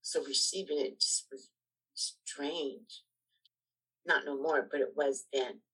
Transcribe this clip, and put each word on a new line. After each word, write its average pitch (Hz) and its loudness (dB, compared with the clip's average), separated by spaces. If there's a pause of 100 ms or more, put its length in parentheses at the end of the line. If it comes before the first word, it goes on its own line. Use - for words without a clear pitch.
So - -2
receiving 147 0
it - 0
just - 2
was - -14 (440)
strange. - -6 (1000)
Not 156 2
no 143 -2
more, 147 4
but 143 0
it - 2
was 139 2
then. 131 0 (120)